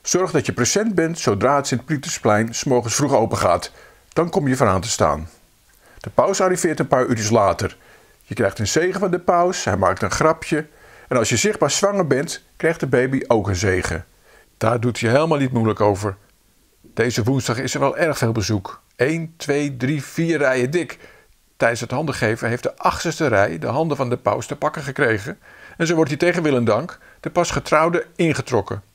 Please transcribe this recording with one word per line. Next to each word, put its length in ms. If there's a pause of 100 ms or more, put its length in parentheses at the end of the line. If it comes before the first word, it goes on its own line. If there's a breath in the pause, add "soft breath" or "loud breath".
Zorg 300
dat 140
je 80
present 420
bent 240
zodra 360
het 120
Sint-Pietersplein 840
's 100
morgens 320
vroeg 180
open 240
gaat. 340 (420 loud breath)
Dan 160
kom 180
je 80
vooraan 260
te 80
staan. 400 (680 soft breath)
De 120
paus 320
arriveert 380
een 80
paar 180
uurtjes 240
later. 480 (440 soft breath)
Je 140
krijgt 240
een 80
zegen 320
van 120
de 80
paus, 440
hij 140
maakt 240
een 100
grapje. 560 (400 loud breath)
En 100
als 120
je 80
zichtbaar 340
zwanger 360
bent, 360 (140)
krijgt 220
de 80
baby 400
ook 200
een 80
zegen. 500 (520 soft breath)
Daar 220
doet 200
je 80
helemaal 300
niet 140
moeilijk 280
over. 360 (680)
Deze 420
woensdag 340
is 160
er 60
wel 180
erg 200
veel 140
bezoek. 500 (140)
Eén, 420
twee, 400
drie, 260
vier 340
rijen 340
dik. 280 (580 loud breath)
Tijdens 240
het 100
handengeven 580
heeft 140
de 140
achterste 500
rij 320
de 80
handen 300
van 120
de 80
paus 280
te 100
pakken 260
gekregen 580 (380 loud breath)
en 100
zo 80
wordt 140
hij 100
tegen 240
wil 120
en 80
dank, 360 (200 loud breath)
de 100
pas 220
getrouwde, 540 (100)
ingetrokken. 680 (120)